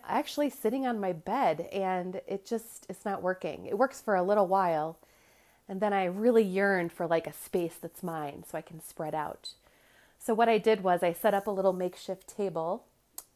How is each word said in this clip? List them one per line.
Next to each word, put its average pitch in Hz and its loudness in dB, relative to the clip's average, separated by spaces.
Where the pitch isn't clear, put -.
actually 285 -2
sitting 262 -2
on 240 -2
my 185 0
bed, 170 0
and 185 -2
it 196 -6
just, - -8
it's - -12
not 196 -4
working. 180 -4
It 202 -2
works 262 0
for 208 0
a 180 4
little 202 4
while, 165 2
and 190 -8
then 208 2
I 190 2
really 220 4
yearned 190 2
for, 175 -4
like, 165 2
a 156 -10
space 170 -4
that's - -14
mine 160 -8
so 170 -8
I 156 -8
can 160 -18
spread 151 -8
out. - -6
So - -2
what 226 4
I 226 6
did 214 4
was 180 2
I 175 2
set 196 2
up 196 0
a 214 0
little 190 2
makeshift 185 -6
table, 175 -4